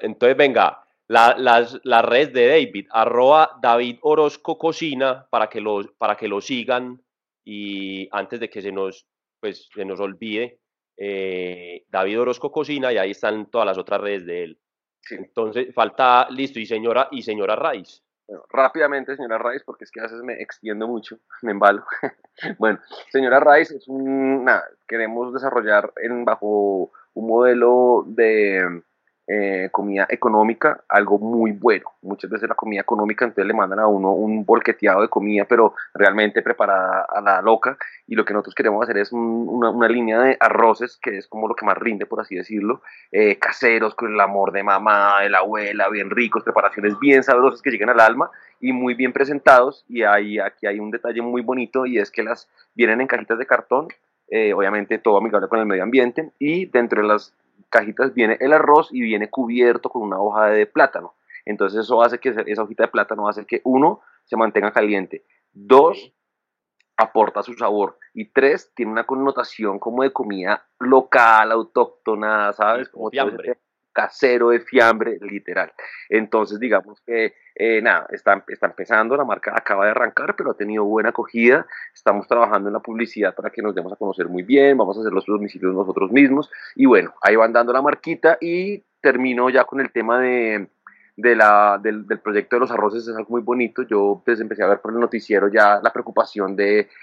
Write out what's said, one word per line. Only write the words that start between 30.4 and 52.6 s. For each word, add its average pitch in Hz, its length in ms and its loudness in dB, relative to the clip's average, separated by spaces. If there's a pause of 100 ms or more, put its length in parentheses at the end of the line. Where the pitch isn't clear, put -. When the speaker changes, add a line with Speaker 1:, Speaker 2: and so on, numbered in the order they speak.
Speaker 2:
algo 104 300 2
muy 113 340 0
bueno. 101 400 0 (100)
Muchas 95 260 -12
veces 107 200 -8
la 117 80 -4
comida 104 260 -6
económica, 107 420 -2
entonces 101 220 -2
le 110 80 -6
mandan 98 240 -2
a 110 80 2
uno 98 260 2
un 107 320 -2
bolqueteado 110 560 2
de 110 80 2
comida, 104 360 0
pero 113 300 4 (200)
realmente 104 480 2
preparada 95 640 -2
a 104 140 -4
la 98 180 2
loca, 113 380 0 (280)
y 113 100 -6
lo 107 80 0
que 101 100 -6
nosotros 101 220 -4
queremos 107 260 0
hacer 113 160 -2
es 101 140 -4
un, 117 360 -4
una, 113 220 0
una 117 180 0
línea 113 320 0
de 131 200 4
arroces, 110 600 2
que 107 160 -8
es 98 120 -14
como 110 180 -8
lo 107 80 -4
que - 100 -12
más 98 140 0
rinde, 104 260 -6
por 107 160 -10
así 107 140 -10
decirlo, 104 480 -6 (300)
eh, 104 260 2
caseros, 110 560 0
con 110 180 -6
el 107 80 0
amor 98 300 0
de 98 140 -6
mamá, 101 580 2
de 101 80 0
la 98 80 2
abuela, 104 500 -2
bien 101 220 -6
ricos, 110 320 -2
preparaciones 101 560 -2
bien 139 240 4
sabrosas 123 400 2
que 139 80 -4
llegan 107 200 -2
al 117 100 4
alma, 117 300 4 (300)
y 127 120 -4
muy 123 220 -4
bien 123 180 -4
presentados, 139 760 4
y 120 140 -4
ahí, 104 360 2
aquí 101 280 -6
hay 104 140 -4
un 107 100 -10
detalle 117 320 -8
muy 123 180 -4
bonito, 127 460 -4
y 123 120 -2
es 101 120 -4
que 113 120 -8
las 113 260 -8 (260)